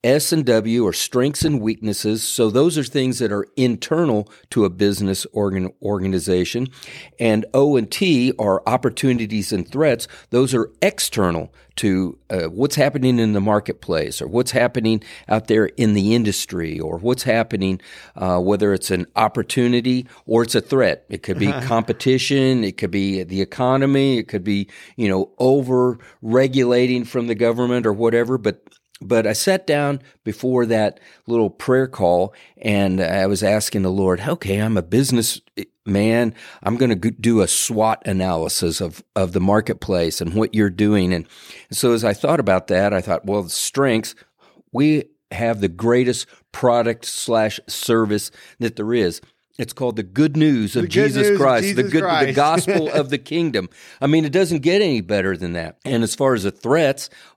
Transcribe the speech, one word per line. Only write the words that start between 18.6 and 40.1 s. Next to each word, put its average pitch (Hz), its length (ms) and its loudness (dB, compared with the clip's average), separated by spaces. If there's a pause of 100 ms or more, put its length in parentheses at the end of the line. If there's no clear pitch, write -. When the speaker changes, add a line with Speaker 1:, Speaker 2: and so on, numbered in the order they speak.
Speaker 1:
it's - 200 -2
an 90 140 -2 (100)
opportunity 120 880 0 (180)
or 113 200 2
it's 113 100 -4
a - 60 2
threat. 117 500 0
It 101 140 -10
could 90 140 -4
be 101 140 0
Speaker 2:
<laughs> 123 100 -6
Speaker 1:
competition. 127 1040 0
It 95 140 -6
could 90 140 -6
be 98 320 -2
the 95 180 -4
economy. 135 760 0
It 107 100 -6
could 95 160 -6
be, 101 240 -2 (280)
you 113 120 0
know, 95 300 -2
over-regulating 127 1700 2
from 120 220 -4
the 117 80 -2
government 120 520 0
or 107 60 4
whatever. 117 460 2
But, 104 240 -4 (380)
but 110 260 2
I 107 80 0
sat 190 320 0
down 143 340 0 (240)
before 123 420 -2
that 110 340 0 (260)
little 113 240 0
prayer 131 360 0
call 92 480 0 (220)
and 101 440 0
I 95 260 0
was 101 160 -2
asking 104 400 0
the 92 80 0
Lord, 92 360 0
"Okay, 101 320 -4
I'm 110 200 0
a 85 40 0
business 117 580 0 (440)
man. 110 500 0 (280)
I'm 110 140 -2
gonna 120 200 2
g-, 107 140 -2
do 113 320 2
a 87 60 0
swot 110 580 -2
analysis 90 760 -2
of, 85 220 -8 (120)
of 95 180 -2
the 95 80 -2
marketplace 98 800 0